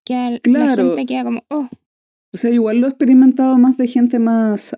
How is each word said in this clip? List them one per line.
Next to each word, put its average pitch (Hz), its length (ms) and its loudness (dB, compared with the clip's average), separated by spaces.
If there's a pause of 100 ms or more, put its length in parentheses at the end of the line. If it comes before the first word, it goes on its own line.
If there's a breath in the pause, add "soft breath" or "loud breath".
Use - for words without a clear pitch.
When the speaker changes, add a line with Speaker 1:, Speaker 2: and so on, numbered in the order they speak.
Speaker 1:
que 247 120 -6
al-, 240 260 -6
Speaker 2:
Claro. 269 420 0
Speaker 1:
la 254 60 0
gente 262 160 -4
queda 254 180 -6
como, 233 260 -8
"Oh". 277 200 -8 (640)
Speaker 2:
O 185 40 -10
sea, 233 120 -2
igual 233 300 0
lo 254 80 2
he - 20 -2
experimentado 262 680 2
más 254 200 4
de 254 100 -2
gente 240 300 0
más 226 600 -2